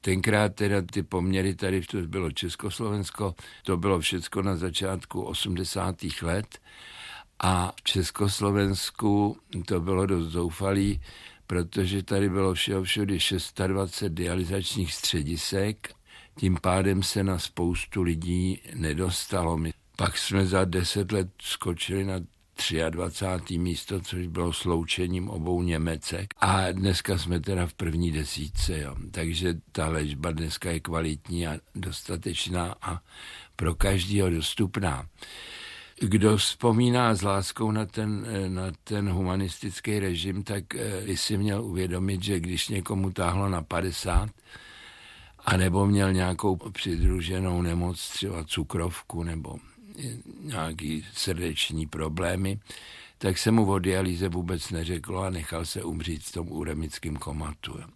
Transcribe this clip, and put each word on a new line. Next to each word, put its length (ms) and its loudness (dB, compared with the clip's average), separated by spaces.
tenkrát 540 4
teda 260 2
ty 220 -2
poměry 520 2
tady, 260 0
to 160 -6
bylo 340 -2
Československo, 1040 -4
to 140 2
bylo 220 4
všecko 420 -2
na 140 2
začátku 640 -4
osmdesátých 1000 -2
let 360 -2
a 360 2
v 80 -20
Československu 1500 2
to 160 0
bylo 240 2
dost 220 2
zoufalý, 760 2
protože 560 0
tady 260 2
bylo 240 2
všeho 300 0
všudy 360 0
šestadvacet 960 0
dialyzačních 800 -2
středisek, 960 -2
tím 240 4
pádem 420 4
se 200 2
na 160 2
spoustu 640 -2
lidí 600 2
nedostalo. 840 0
My 160 -2
pak 200 0
jsme 280 2
za 200 4
deset 460 0
let 160 0
skočili 640 -2
na 140 -2
třiadvacátý 1080 -2
místo, 420 -2
což 260 -6
bylo 260 0
sloučením 760 0
obou 320 0
Němecek. 760 -2
A 340 2
dneska 460 2
jsme 220 0
teda 280 0
v 60 -6
první 380 0
desítce, 680 -2
jo. 160 -6
Takže 440 0
ta 160 0
léčba 440 0
dneska 400 -2
je 80 0
kvalitní 680 -2
a 100 -4
dostatečná 1040 -4
a 200 -6
pro 200 2
každýho 540 4
dostupná. 800 0
Kdo 380 6
vzpomíná 760 4
s 60 -2
láskou 500 0
na 140 2
ten, 420 -2
eh, 220 -2
na 220 -2
ten 260 0
humanistický 880 0
režim, 440 -2
tak, 320 -6
eh, 300 -4
by 120 -2
si 200 0
měl 260 2
uvědomit, 600 0
že 160 2
když 280 -2
někomu 440 0
táhlo 380 0
na 120 0
padesát, 680 0
anebo 480 4
měl 260 6
nějakou 420 2
přidruženou 1040 2
nemoc, 480 0
třeba 340 -4
cukrovku 800 -4
nebo, 320 -6
eh, 140 -8
nějaký 720 -4
srdeční 760 -2
problémy, 720 -2
tak 200 2
se 140 4
mu 200 6
o 80 4
dialýze 500 2
vůbec 420 -4
neřeklo 520 -4
a 60 -2
nechal 360 -4
se 180 -6
umřít 400 -4
v 80 -10
tom 200 -6
uremickém 640 -4
komatu, 560 -6
jo. 240 -10